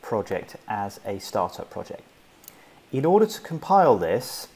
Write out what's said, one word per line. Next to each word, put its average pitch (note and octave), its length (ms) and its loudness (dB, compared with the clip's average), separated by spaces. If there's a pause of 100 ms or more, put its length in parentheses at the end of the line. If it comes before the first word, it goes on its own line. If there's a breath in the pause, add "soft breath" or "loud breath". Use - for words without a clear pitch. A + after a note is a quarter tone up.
project G2 540 -6 (120)
as G2+ 380 -6
a G2 140 -8
startup - 500 -4
project. - 320 -12 (920 loud breath)
In C3+ 140 -2
order G#3 200 6
to - 140 -10
compile E3 560 4
this F2+ 600 -4